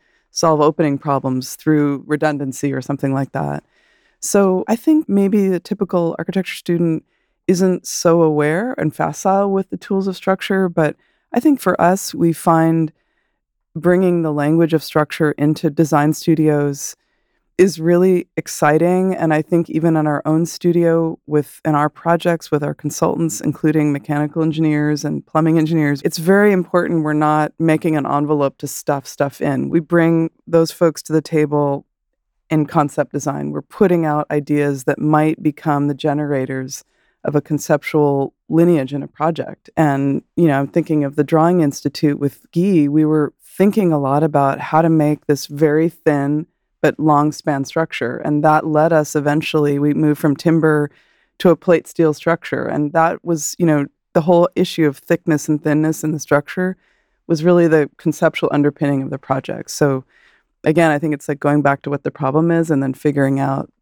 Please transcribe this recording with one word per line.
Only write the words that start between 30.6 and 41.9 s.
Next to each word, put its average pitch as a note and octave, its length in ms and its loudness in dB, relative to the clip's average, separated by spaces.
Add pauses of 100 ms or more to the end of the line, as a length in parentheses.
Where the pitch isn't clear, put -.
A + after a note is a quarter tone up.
folks E3 320 0
to - 100 -8
the D#3 100 2
table D3 600 -2 (680)
in D#3 160 0
concept D3 440 -2
design. C#3+ 400 -6
We're D3 120 -8
putting F3 440 0
out D3+ 240 -2
ideas C#3+ 540 -2
that D3 160 -2
might D3+ 420 0
become C#3+ 460 -2
the C#3+ 60 -2
generators C3+ 880 -4 (400)
of C#3+ 100 -2
a D3 60 0
conceptual C#3+ 920 0 (140)
lineage D#3+ 460 2
in C#3 80 -6
a C#3+ 60 -12
project. - 680 -6
And, C#3 460 0 (140)
you E3+ 100 4
know, C#3 140 2
I'm C#3 80 -2
thinking D#3 340 0
of C#3+ 140 -6
the D3+ 80 2
Drawing E3 360 2
Institute C#3+ 600 -2